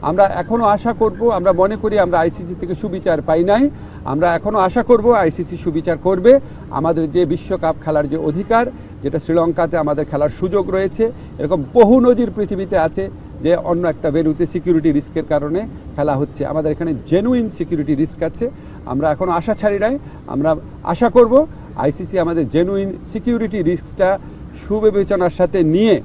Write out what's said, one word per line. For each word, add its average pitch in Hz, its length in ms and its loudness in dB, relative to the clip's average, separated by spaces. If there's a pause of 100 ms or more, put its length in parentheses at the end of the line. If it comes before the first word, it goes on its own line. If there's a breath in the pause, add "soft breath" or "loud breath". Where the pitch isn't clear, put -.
আমরা 190 160 4 (160)
এখনও 233 240 0 (100)
আশা 233 160 -2 (100)
করব, 208 200 0 (160)
আমরা 185 140 2 (100)
মনে 202 220 2
করি 214 120 0 (100)
আমরা 175 180 0
আইসিসি 175 380 -4
থেকে 180 200 -6
সুবিচার 180 360 -2 (100)
পাই 165 240 2
নাই, 233 120 4 (480 loud breath)
আমরা 156 160 2 (100)
এখনও 208 300 -2
আশা 247 220 0
করব 226 160 6 (180)
আইসিসি 165 320 -2 (100)
সুবিচার 160 320 -2 (100)
করবে। 190 240 4 (480 loud breath)
আমাদের 160 240 0 (120)
যে 180 60 4 (120)
বিশ্বকাপ 170 500 -2
খেলার 151 280 0
যে 156 60 -4 (120)
অধিকার, 226 360 0 (380 loud breath)
যেটা 139 200 -2
শ্রীলঙ্কাতে 170 600 0
আমাদের 147 280 0
খেলার 147 280 0
সুযোগ 185 240 0 (120)
রয়েছে, 190 280 0 (360 loud breath)
এরকম 156 200 0 (180)
বহু 226 180 8 (120)
নজির 240 300 4
পৃথিবীতে 196 400 -2 (100)
আছে 190 160 -4 (400 loud breath)
যে 160 80 4 (180)
অন্য 175 140 0 (100)
একটা - 220 -4
ভেন্যুতে 156 380 2
সিকিউরিটি 165 380 2
রিস্কের 147 420 -2
কারণে 147 280 0 (340 loud breath)
খেলা 147 240 0
হচ্ছে। 147 220 -4 (100)
আমাদের 151 240 -2
এখানে 165 160 -4 (180)
জেনুইন 226 380 2 (100)
সিকিউরিটি 151 440 -2
রিস্ক - 180 -4 (100)
আছে, - 160 -6 (460 loud breath)
আমরা 135 220 0
এখনও 180 260 -2
আশা 214 220 -2
ছাড়ি 208 240 0
নাই। 254 100 0 (380 loud breath)
আমরা 147 180 0 (420)
আশা 233 240 2
করব 233 160 8 (500 loud breath)
আইসিসি 156 320 -2 (100)
আমাদের 165 280 0
জেনুইন 196 360 0 (220)
সিকিউরিটি 220 480 -2 (100)
রিস্কটা 185 400 0 (540 loud breath)
সুবিবেচনার 202 760 2
সাথে 180 200 2 (160)
নিয়ে 208 300 6